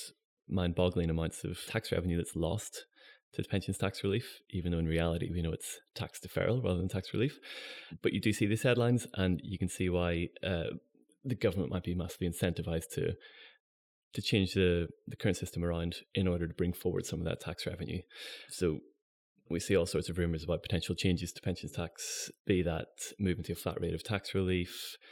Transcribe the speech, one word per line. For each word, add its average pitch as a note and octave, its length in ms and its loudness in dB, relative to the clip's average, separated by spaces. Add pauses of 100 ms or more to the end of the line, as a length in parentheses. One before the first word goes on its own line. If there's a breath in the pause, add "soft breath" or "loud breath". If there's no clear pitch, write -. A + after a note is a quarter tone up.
(480)
mind-boggling F2+ 640 2
amounts D#2+ 340 0
of F#2 140 -4 (100)
tax - 240 -4
revenue F2 260 2
that's - 180 -4
lost E2 500 -2 (480 soft breath)
to - 80 -4
the F#2+ 60 -6
pensions F#2+ 300 0
tax - 260 -2
relief, G2 360 -2 (120)
even F2 200 0
though E2+ 80 2
in E2 80 2
reality E2 440 2
we F2 100 0
know E2 100 0
it's - 280 -8 (140)
tax - 260 -8
deferral G#2 440 0
rather F#2 140 2
than F#2 100 0
tax - 260 -4
relief. C3 240 0 (640 loud breath)
But - 120 2
you G2+ 80 0
do A2 100 4
see G#2 140 2
these G#2+ 180 2
headlines, A#2+ 520 4
and F#2 280 4
you F#2+ 140 -6
can F#2 120 0
see F#2 200 0
why, F2 400 2 (140)
uh, F2 320 -2 (480)
the B2 120 -2
government F#2 360 0
might F2+ 120 -2
be F2 120 0
massively F2 340 -2
incentivized E2+ 640 0
to, - 200 0 (1000 loud breath)
to - 80 -4
change G2 320 4
the, F2 340 4 (200)
the - 80 -10
current G2 220 0
system F2 280 -4
around E2+ 320 -2 (160)
in F#2+ 140 2
order E2+ 200 2
to E2 60 -6
bring F2 200 0
forward F2+ 320 -2
some - 140 -4
of E2 60 -2
that E2 160 -2
tax - 260 -6
revenue. E2 340 -4 (480 loud breath)
So E2 300 2 (720)
we E2+ 100 0
see G2 160 2
all E2+ 100 6
sorts - 240 0
of E2 80 -2
rumours E2+ 260 2
about E2 200 0
potential F2 320 0
changes F2 380 2
to - 80 -16
pensions - 300 -4
tax, - 600 -6 (140)
be F#2 160 4
that E2 260 0 (320)
moving F#2 260 2
to E2+ 80 -4
a - 20 -2
flat - 260 -4
rate E2+ 120 0
of E2 100 -4
tax - 300 -4
relief, F#2 600 0 (160 soft breath)